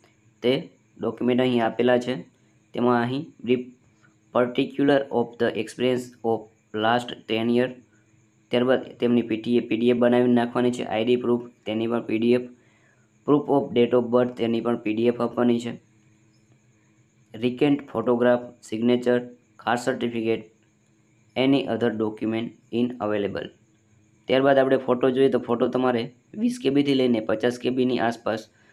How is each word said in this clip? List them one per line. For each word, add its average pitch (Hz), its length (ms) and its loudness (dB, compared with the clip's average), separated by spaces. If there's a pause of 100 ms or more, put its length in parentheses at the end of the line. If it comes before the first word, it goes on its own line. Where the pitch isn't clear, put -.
(420)
તે 135 280 0 (300)
ડોક્યુમેન્ટ 120 400 0
અહીં 120 260 2
આપેલા 123 320 2
છે. 123 180 -4 (580)
તેમાં 120 280 2
અહીં 135 300 -6 (120)
brief 123 140 0 (800)
particular 135 600 0
of 117 280 -2 (160)
the 117 180 2
experience 123 680 -4
of 110 120 0 (400)
last 117 520 -2
ten 113 260 0
year, 123 100 2 (800)
ત્યારબાદ 123 460 0
તેમની 120 260 2
પી 110 140 -4
ટી 120 200 -2
એ, 117 40 2
પી 117 160 -2
ડી 120 120 0
એફ 123 80 4
બનાવીને 123 380 4
નાખવાની 120 360 0
છે, 123 120 -6
આઈ 107 220 -4
ડી 123 120 2
પ્રૂફ 120 340 -2 (160)
તેની 110 200 -4
પણ 117 160 -4
પી 110 160 -4
ડી 117 140 2
એફ, 123 80 2 (880)
proof 147 120 4
of 123 360 -2
date 120 240 4
of 117 140 -2
birth 123 180 2
તેની 113 280 -2
પણ 117 160 -2
પી 107 180 -4
ડી 113 120 0
એફ 120 140 0
આપવાની 120 380 0
છે, 117 220 -10 (1500)
recent 123 420 0
photograph, 123 640 2 (320)
signature, 120 480 2 (460)
caste 123 260 0
certificate, 113 500 -2 (1040)
any 135 200 2
other 113 260 0
document 110 560 -4 (260)
in 120 100 0
available. 104 640 -4 (800)
ત્યારબાદ 135 320 4
આપણે 131 180 4
ફોટો 127 340 2
જોઈએ 135 180 4
તો 120 100 2
ફોટો 120 300 0
તમારે 123 440 0 (220)
વીસ 240 280 -2
કે 135 80 0
બીથી 139 240 2
લઈને 123 260 2
પચાસ 120 380 -2
કે 123 120 -2
બીની 127 280 0
આસપાસ, 110 480 -4 (260)